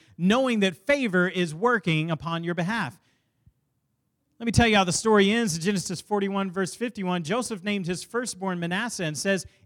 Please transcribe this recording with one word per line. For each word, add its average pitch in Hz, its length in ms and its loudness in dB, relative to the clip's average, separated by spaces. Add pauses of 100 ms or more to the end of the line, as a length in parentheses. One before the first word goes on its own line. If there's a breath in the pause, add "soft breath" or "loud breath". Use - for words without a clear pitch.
(180 soft breath)
knowing 226 420 2
that 190 160 2
favor 214 500 2
is 175 280 -2
working 170 560 0
upon 165 340 -4
your 170 100 -4
behalf. 175 460 -4 (1400)
Let 233 80 -8
me 226 60 2
tell 240 140 6
you 220 100 6
how 196 80 6
the 175 80 2
story 208 380 4
ends. 220 260 0
In 165 60 -6
Genesis 190 380 -2
forty-one, 196 500 -2
verse 180 240 -4
fifty-one, 180 500 -4
Joseph 202 380 -4
named 202 240 -4
his 175 160 -4
firstborn 190 580 -6
Manasseh 185 440 -4
and 156 120 -4
says, 196 300 -2 (200 soft breath)